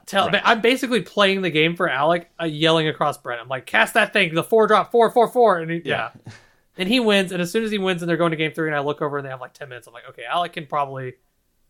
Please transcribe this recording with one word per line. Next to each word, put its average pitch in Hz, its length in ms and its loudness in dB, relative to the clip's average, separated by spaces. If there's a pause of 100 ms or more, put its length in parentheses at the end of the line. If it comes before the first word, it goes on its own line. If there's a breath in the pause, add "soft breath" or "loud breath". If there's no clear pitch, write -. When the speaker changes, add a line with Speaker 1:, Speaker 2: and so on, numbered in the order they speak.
Speaker 1:
Tell, 196 240 0
Speaker 2:
right. 190 160 0
Speaker 1:
I'm 220 160 2
basically 240 400 0
playing 196 420 0
the 180 80 -2
game 156 260 2
for 175 120 0
Alec, 160 420 0 (100)
uh, 170 60 -6
yelling 160 420 2
across 147 300 -2
Brent. 120 240 -10
I'm 120 60 -16
like, 131 180 -6
"Cast - 280 2
that 214 180 2
thing, 175 220 0
the 165 100 0
four 220 220 4
drop, 202 240 2
four, 233 200 4
four, 233 180 4
four." 220 300 4
And 165 120 -6
he, 170 140 -6
yeah. 127 260 -4 (160)
Speaker 2:
Yeah. 117 60 -18 (460 loud breath)
Speaker 1:
And 185 100 -4
he 240 120 4
wins, 196 320 2
and 180 100 -2
as 175 100 -4
soon 226 120 0
as 214 60 -4
he 208 80 -4
wins 185 240 -2
and 175 80 -6
they're 165 60 0
going 170 140 2
to 165 80 -4
game 156 140 -2
three, 160 160 -4
and 151 80 -2
I 143 40 -2
look 147 220 -4
over 143 160 -4
and 139 80 -8
they 135 40 -12
have, 131 100 -12
like, 127 140 -16
ten 143 160 -16
minutes, 123 160 -18
I'm 120 80 -20
like, 117 160 -20
"Okay, 127 200 -18
Alec 175 240 -4
can 165 120 -12
probably 135 480 -6 (560)